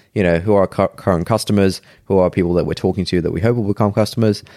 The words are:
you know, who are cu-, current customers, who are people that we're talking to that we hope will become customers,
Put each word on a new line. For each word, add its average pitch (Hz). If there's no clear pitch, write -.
you 107
know, 85
who 104
are 95
cu-, 98
current 87
customers, 101
who 98
are 90
people 87
that 87
we're 80
talking 92
to 87
that 82
we 85
hope 117
will 110
become 101
customers, 110